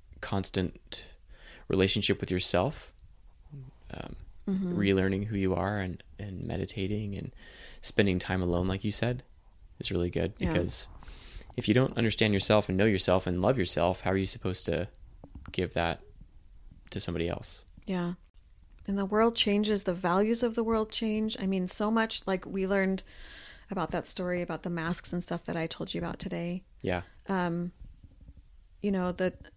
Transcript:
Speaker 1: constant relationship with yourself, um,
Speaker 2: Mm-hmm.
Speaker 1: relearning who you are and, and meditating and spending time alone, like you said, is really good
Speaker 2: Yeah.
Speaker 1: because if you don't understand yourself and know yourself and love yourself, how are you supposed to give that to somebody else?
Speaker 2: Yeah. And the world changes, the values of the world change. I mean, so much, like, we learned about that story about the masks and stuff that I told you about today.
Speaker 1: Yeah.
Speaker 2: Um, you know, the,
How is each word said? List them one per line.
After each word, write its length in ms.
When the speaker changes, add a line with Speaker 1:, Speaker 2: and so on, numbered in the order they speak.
Speaker 1:
constant 840
relationship 540
with 100
yourself, 640
um, 220
Speaker 2:
Mm-hmm. 300
Speaker 1:
relearning 480
who 100
you 200
are 240
and, 200
and 260
meditating 720
and 160
spending 380
time 200
alone, 280
like 160
you 80
said, 320
is 100
really 180
good 300
Speaker 2:
Yeah. 140
Speaker 1:
because 340
if 100
you 80
don't 240
understand 340
yourself 360
and 100
know 60
yourself 420
and 160
love 160
yourself, 440
how 100
are 40
you 80
supposed 420
to 200
give 240
that 260
to 100
somebody 280
else? 360
Speaker 2:
Yeah. 280
And 100
the 80
world 300
changes, 480
the 120
values 500
of 100
the 80
world 300
change. 480
I 60
mean, 200
so 240
much, 340
like, 220
we 220
learned 340
about 220
that 160
story 360
about 200
the 80
masks 420
and 120
stuff 220
that 100
I 100
told 260
you 60
about 220
today. 420
Speaker 1:
Yeah. 200
Speaker 2:
Um, 440
you 120
know, 180
the, 220